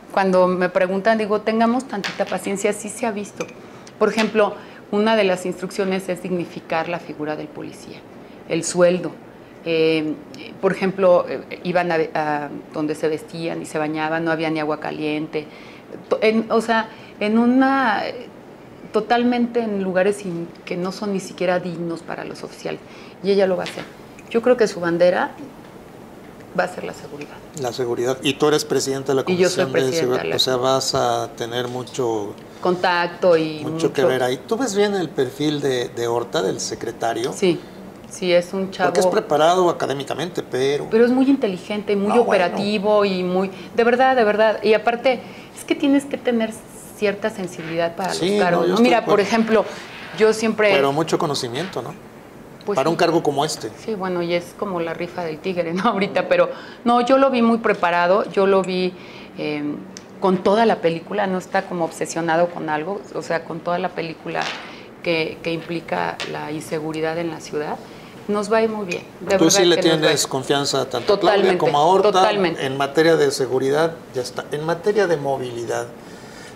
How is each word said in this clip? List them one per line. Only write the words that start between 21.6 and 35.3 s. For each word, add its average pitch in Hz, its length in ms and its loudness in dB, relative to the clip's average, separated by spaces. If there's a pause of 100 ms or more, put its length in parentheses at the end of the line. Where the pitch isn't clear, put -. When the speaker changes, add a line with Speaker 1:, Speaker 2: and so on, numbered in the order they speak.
Speaker 1:
para - 220 -10
los - 200 -12
oficiales. - 360 -10 (420)
Y 190 80 0
ella 196 160 4
lo 185 100 2
va 175 80 -4
a - 20 -8
hacer. - 180 -10 (460)
Yo 226 120 0
creo 247 140 6
que 214 120 4
su 175 120 -8
bandera 180 520 2 (1300)
va 180 60 2
a 180 40 -4
ser - 160 -12
la 175 100 -8
seguridad. 147 400 -16 (260)
Speaker 2:
La 120 120 -4
seguridad. 120 500 -2
Y 139 120 0
tú 151 140 4
eres 151 160 2
presidenta 135 480 -2
de 135 100 2
la 180 80 -2
Speaker 1:
Y 180 60 2
yo 180 120 4
soy 180 160 0
Speaker 2:
Comisión - 40 -2
de 131 40 -8
Speaker 1:
presidenta 139 280 0
Speaker 2:
Seguridad, 123 220 0
Speaker 1:
de 80 60 -4
la 80 80 -2
Speaker 2:
o - 20 -2
sea, 131 180 2
vas 131 380 0
a 117 420 0
tener 120 320 -4
mucho 120 640 -4 (260)
Speaker 1:
contacto 180 760 2
y 156 240 0
Speaker 2:
mucho 160 320 -2
que 135 100 0
Speaker 1:
mucho 131 60 6
Speaker 2:
ver 127 140 0
ahí. 127 160 0 (100)
¿Tú 220 80 0
ves 226 180 -2
bien 202 200 2
el 175 140 -2
perfil 147 520 -2